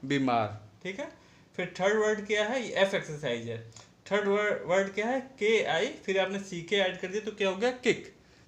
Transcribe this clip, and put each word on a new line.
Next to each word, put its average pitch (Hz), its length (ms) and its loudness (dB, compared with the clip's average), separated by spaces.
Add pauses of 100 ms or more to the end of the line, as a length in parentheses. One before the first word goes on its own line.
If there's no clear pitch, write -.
बीमार, 123 560 2 (220)
ठीक 196 180 -8
है? 320 100 -8 (480)
फिर 175 220 -4
third 208 180 4
word 214 280 0
क्या 214 180 2
है? 240 180 -2
ये 202 140 -8
F 196 180 4
exercise 139 540 -4
है। 113 100 -6 (520)
Third 202 180 2
word, 202 380 2
word 196 280 2
क्या 214 140 -2
है? 262 120 0 (180)
के 208 280 4
आई, 170 220 0 (160)
फिर 190 160 0
आपने 190 200 0
सी 175 220 -8
के 202 160 -2
ऐड 185 220 0
कर 185 80 -6
दिया 208 160 -6
तो 214 80 -6
क्या 202 160 0
हो 185 80 0
गया? 233 140 0
Kick। 247 420 0 (360)